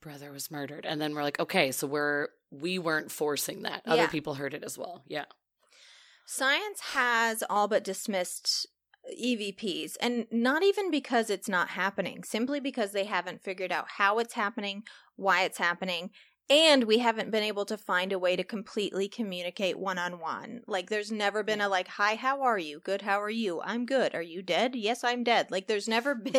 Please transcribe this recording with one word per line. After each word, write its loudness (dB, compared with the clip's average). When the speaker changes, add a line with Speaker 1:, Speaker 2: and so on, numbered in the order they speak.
Speaker 1:
Brother -14
was -10
murdered. -8
And -2
then 0
we're -2
like, 0
"Okay, 2
so -2
we're, 2
we -4
weren't -2
forcing -2
that. -6
Other 6
Speaker 2:
Yeah. 6
Speaker 1:
people -4
heard -4
it -8
as -8
well." -12
Yeah. -6
Speaker 2:
Science 0
has 2
all 4
but 2
dismissed -4
E 0
V -4
Ps, -4
and 0
not 4
even 4
because 0
it's -4
not 0
happening, -4
simply -2
because -2
they 0
haven't -4
figured -4
out -2
how 6
it's 0
happening, -4
why 4
it's -2
happening, 0
and 8
we 6
haven't 2
been 2
able -2
to -4
find 0
a 2
way 2
to 0
completely -4
communicate -4
one-on-one. -4
Like, -2
there's -2
never 0
been 0
a, 2
Speaker 1:
Yeah. 4
Speaker 2:
like, 2
"Hi, 2
how 0
are 4
you? -6
Good, -2
how 2
are -2
you? -2
I'm -2
good. 2
Are -4
you -10
dead? 0
Yes, -2
I'm 0
dead." 4
Like, -4
there's -2
never 2
<laughs> -4